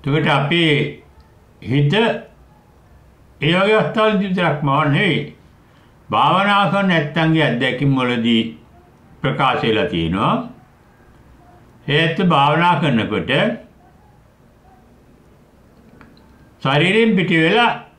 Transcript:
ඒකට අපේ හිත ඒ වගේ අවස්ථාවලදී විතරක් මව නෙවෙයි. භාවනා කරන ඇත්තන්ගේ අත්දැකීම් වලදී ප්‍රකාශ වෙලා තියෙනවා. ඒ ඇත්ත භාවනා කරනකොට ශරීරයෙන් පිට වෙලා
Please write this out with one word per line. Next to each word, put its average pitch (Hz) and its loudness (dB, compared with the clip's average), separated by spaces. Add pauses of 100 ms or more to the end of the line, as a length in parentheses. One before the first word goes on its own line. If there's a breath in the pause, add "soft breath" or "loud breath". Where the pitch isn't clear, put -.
ඒකට 156 0
අපේ 147 0 (580)
හිත 143 0
ඒ - -6
වගේ 202 2
අවස්ථාවලදී 202 0
විතරක් 165 -2
මව 143 0
නෙවෙයි. 147 0 (920 soft breath)
භාවනා 185 2
කරන 190 0
ඇත්තන්ගේ 160 0
අත්දැකීම් 127 -2
වලදී 120 0 (760)
ප්‍රකාශ 127 -2
වෙලා 107 0
තියෙනවා. 92 -2 (1500)
ඒ 143 -2
ඇත්ත 165 -2
භාවනා 160 2
කරනකොට 107 -2 (3250)
ශරීරයෙන් 185 2
පිට 170 0
වෙලා 196 2 (280)